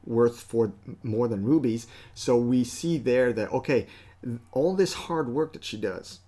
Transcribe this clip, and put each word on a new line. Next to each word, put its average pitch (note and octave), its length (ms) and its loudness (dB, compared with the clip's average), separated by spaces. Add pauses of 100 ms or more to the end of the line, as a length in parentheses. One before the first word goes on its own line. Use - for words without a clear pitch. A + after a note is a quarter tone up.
worth A#2 360 2
for A2+ 320 0 (300)
more A2+ 240 0
than G#2 160 -4
rubies. A#2+ 460 2 (260)
So B2+ 220 2
we B2 260 4
see E3 360 -2
there B2 340 2
that, G#2+ 200 -2
okay, B2+ 340 0 (680)
all E3+ 240 2
this F#3+ 180 2
hard D#3+ 360 -4
work D3+ 240 -2
that A#2+ 100 -16
she - 120 -8
does F#2+ 520 -8